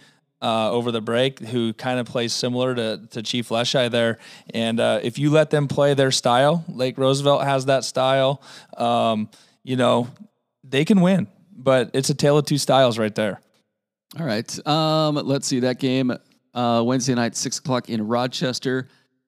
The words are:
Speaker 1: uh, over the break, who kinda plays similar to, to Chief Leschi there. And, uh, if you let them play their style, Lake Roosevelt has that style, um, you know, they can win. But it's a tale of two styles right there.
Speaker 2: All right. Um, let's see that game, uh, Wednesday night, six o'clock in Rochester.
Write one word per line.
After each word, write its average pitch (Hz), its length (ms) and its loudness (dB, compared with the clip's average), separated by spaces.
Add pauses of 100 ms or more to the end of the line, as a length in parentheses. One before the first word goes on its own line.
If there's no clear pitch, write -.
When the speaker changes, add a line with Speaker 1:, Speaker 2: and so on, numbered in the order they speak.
(420)
Speaker 1:
uh, 113 300 -2
over 120 200 -2
the 113 100 -2
break, 120 380 0
who 117 340 -4
kinda 127 320 -4
plays 117 260 -4
similar 127 420 -2
to, 113 280 -4 (100)
to 120 100 -10
Chief 117 280 -6
Leschi 120 420 0
there. 117 260 0 (360)
And, 113 260 -2
uh, 117 240 2
if 117 160 -6
you 147 100 2
let 151 200 4
them 147 180 0
play 143 260 2
their 135 180 2
style, 139 580 2
Lake 127 280 -4
Roosevelt 139 460 2
has 135 220 -2
that 135 180 0
style, 135 580 0 (360)
um, 117 520 0 (360)
you 131 100 -4
know, 120 320 2 (560)
they 135 220 0
can 190 160 4
win. 180 260 2 (280)
But 127 380 2
it's 131 160 0
a 151 60 0
tale 147 240 4
of 143 60 -2
two 151 120 -2
styles 131 400 4
right 107 160 0
there. 107 260 -2 (800)
Speaker 2:
All 165 60 -6
right. 110 420 -6
Um, 156 480 2
let's 135 300 -2
see 131 140 0
that 127 200 0
game, 131 320 0 (440)
uh, 120 280 2
Wednesday 127 300 0
night, 120 240 0
six - 220 -6
o'clock 127 300 -4
in 110 180 -4
Rochester. 127 800 -2 (400)